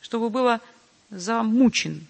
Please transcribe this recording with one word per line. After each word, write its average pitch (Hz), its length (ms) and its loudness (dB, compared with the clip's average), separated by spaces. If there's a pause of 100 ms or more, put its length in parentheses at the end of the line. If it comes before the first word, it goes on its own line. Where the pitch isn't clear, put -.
чтобы 233 300 -4
было 240 300 0 (500)
замучен 220 1000 0